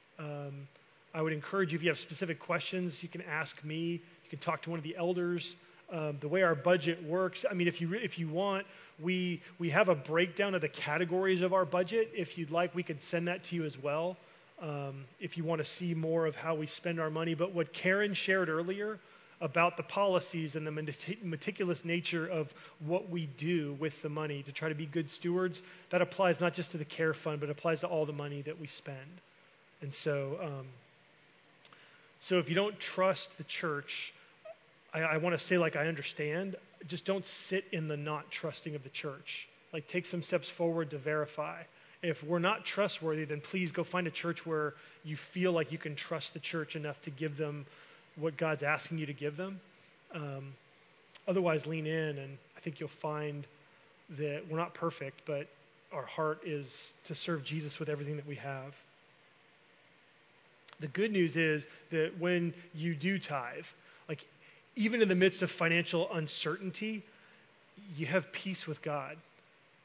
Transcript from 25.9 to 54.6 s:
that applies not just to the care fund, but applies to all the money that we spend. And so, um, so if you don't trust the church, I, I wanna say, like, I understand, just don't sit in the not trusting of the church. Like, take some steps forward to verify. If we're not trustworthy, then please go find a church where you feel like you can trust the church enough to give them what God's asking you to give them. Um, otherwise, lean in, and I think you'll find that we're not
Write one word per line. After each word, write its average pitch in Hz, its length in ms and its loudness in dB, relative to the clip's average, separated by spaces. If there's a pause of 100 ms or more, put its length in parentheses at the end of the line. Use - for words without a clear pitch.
that 180 100 6
applies 180 400 4
not 170 140 4
just 170 160 -4
to 170 80 -4
the 147 80 -4
care 160 260 2
fund, 151 280 -2
but 147 100 -2
applies 151 300 2
to 175 80 0
all 160 180 2
the 151 80 -2
money 143 280 -4
that 151 160 -8
we 156 80 -8
spend. 143 540 -12 (600)
And 139 100 -6
so, 143 480 -2
um, 139 260 -6 (1500)
so 185 180 4
if 151 100 2
you 160 60 2
don't 202 240 2
trust - 580 0
the 156 80 -10
church, - 720 -6 (800)
I, 160 60 0
I 160 160 4
wanna 170 240 2
say, 180 180 4
like, 160 160 4
I 151 140 2
understand, 160 640 -2 (320)
just 156 180 -6
don't 190 220 0
sit - 460 -2
in 160 160 0
the 151 80 -2
not 151 340 -4
trusting 151 460 -6
of 135 80 -10
the 139 60 -14
church. - 580 -8 (240)
Like, 160 160 -6
take 180 180 0
some 175 160 -2
steps - 260 0
forward 165 420 0
to 151 80 -4
verify. 151 640 -2 (380)
If 165 220 0
we're 165 160 2
not 196 260 4
trustworthy, 160 600 2
then 147 160 -2
please 180 320 0
go 175 100 2
find 180 240 0
a 160 40 -2
church 165 360 -4
where 151 280 0 (280)
you 156 140 -6
feel 180 340 2
like 165 220 4
you 160 60 -2
can 151 180 -6
trust - 360 -4
the 165 60 -8
church 156 380 -4
enough 147 260 -6
to - 80 -8
give 147 260 -4
them 147 300 -4 (500)
what 156 200 0
God's 156 260 0
asking 151 360 0
you 151 80 -2
to 147 60 -4
give 147 240 -4
them. 190 220 -6 (560)
Um, 139 380 -8 (720)
otherwise, 175 400 4
lean 156 200 -2
in, 156 320 0
and 135 200 -10 (180)
I - 40 -20
think 156 180 -6
you'll 151 100 -4
find 151 580 -4 (720)
that 147 320 -2
we're 156 80 -2
not 170 160 -2